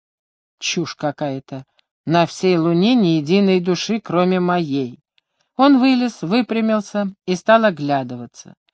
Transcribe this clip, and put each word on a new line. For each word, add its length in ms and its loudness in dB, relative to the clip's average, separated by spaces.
Чушь 360 -6
какая-то. 720 -8
На 200 2
всей 320 0
Луне 380 2
ни 120 4
единой 520 2
души, 400 -2
кроме 400 0
моей. 600 -2
Он 240 4
вылез, 420 0
выпрямился 920 -2
и 100 -2
стал 300 2
оглядываться. 880 -4